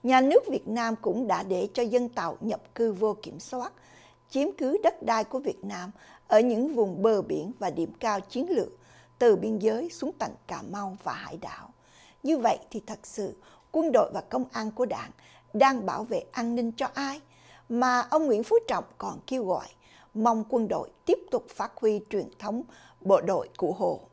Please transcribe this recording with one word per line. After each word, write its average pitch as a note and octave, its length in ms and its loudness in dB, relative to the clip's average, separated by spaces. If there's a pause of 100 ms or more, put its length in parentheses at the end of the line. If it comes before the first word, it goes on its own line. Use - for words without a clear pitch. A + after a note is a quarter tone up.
Nhà C4 180 6
nước E4 260 6
Việt - 200 -4
Nam A3+ 340 -2
cũng A3 260 -2
đã F3+ 160 0
để F#3+ 300 -2
cho A#3+ 100 0
dân A#3+ 260 2
Tàu E3+ 320 -6
nhập G#3+ 200 -4 (140)
cư A3+ 180 2
vô G#3 280 0
kiểm - 180 -14
soát, B3+ 340 -8 (560)
chiếm C#4 180 0 (100)
cứ D4 260 0
đất E4+ 200 2
đai A3+ 200 0
của C4+ 160 -6
Việt C#4+ 260 -6
Nam F#3+ 260 -10 (360)
ở G#3+ 120 8
những B3 360 2
vùng F#3+ 260 0
bờ G#3+ 200 4
biển D#3 380 -4
và F#3+ 100 -2
điểm E3 300 -4
cao G#3 200 -2
chiến C4+ 300 -6
lược B3+ 200 0 (500)
từ A#3 160 8
biên G#3 240 -4
giới A3+ 300 0
xuống D#4 300 -8
tận - 120 -4 (160)
Cà E3+ 140 -10
Mau G3 420 -10
và D3 100 -6
hải - 240 -12
đảo. - 320 -14 (540)
Như D4 140 2
vậy A3+ 220 2 (100)
thì G#3+ 180 -8
thật G#3+ 160 -12
sự F#3 320 -8 (360)
quân D#4 200 2
đội A3+ 220 6
và F#3+ 80 -4
công B3+ 300 -4
an A3 200 -6
của B3 140 -2
Đảng - 260 -8 (420)
đang A3+ 320 4
bảo E3 180 -4
vệ A3+ 280 -4
an A#3 240 -4
ninh A#3 160 -2
cho B3+ 220 -6
ai? C#4 280 -6 (480)
Mà B3 400 2
ông D#4 160 4
Nguyễn A#3 180 2
Phú A4 120 2 (120)
Trọng F#3+ 160 -2 (140)
còn G3+ 300 -10
kêu B3+ 180 -2
gọi F#3 220 -2 (460)
mong A3 360 2
quân A3+ 180 0
đội D#3+ 220 -4 (160)
tiếp F#4+ 140 2 (120)
tục - 180 -2
phát - 260 -6
huy G#3+ 340 2
truyền G#3 200 -2 (100)
thống G#3+ 240 -6 (380)
bộ F#3+ 200 6
đội F3+ 360 0
Cụ E3+ 140 0
Hồ F3 280 -2 (140)